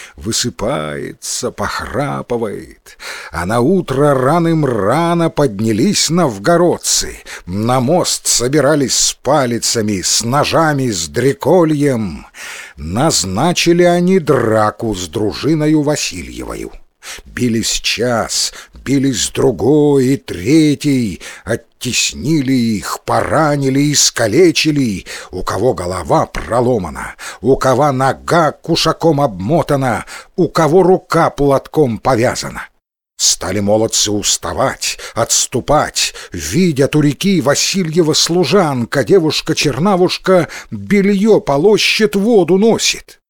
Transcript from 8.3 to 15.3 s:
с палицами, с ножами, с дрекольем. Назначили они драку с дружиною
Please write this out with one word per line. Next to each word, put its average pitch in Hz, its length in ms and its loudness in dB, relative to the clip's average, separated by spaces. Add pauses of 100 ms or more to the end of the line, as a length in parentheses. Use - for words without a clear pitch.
с - 200 0
палицами, 117 880 -2
с - 200 -2
ножами, 139 680 0
с 80 180 -6
дрекольем. 135 1160 0 (500)
Назначили 131 1040 0
они 175 380 4
драку 110 720 0
с 90 140 -8
дружиною 151 760 0